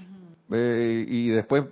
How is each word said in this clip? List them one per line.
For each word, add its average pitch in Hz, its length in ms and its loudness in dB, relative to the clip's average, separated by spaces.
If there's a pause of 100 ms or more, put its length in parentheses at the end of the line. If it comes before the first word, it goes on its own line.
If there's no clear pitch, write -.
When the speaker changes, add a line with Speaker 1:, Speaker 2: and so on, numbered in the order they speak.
(500)
Speaker 1:
Ujú. 110 60 -4
Speaker 2:
eh, 117 520 0
y 117 220 0
después 113 420 2